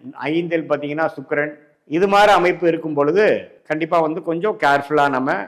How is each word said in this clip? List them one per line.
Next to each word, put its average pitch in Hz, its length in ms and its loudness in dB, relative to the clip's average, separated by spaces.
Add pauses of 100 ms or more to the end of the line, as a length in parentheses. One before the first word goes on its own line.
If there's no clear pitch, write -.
(140)
ஐந்தில் 160 560 -4
பாத்தீங்கன்னா 147 360 -2
சுக்கிரன், 151 560 -6 (240)
இது 170 220 0
மாதிரி 202 240 6
அமைப்பு 175 360 2
இருக்கும் 165 260 -2
பொழுது, 151 580 2 (160)
கண்டிப்பா 160 320 -2
வந்து 160 240 -2
கொஞ்சம் 170 360 -4
கேர்ஃபுல்லா 143 500 2
நம்ம 135 260 -2 (120)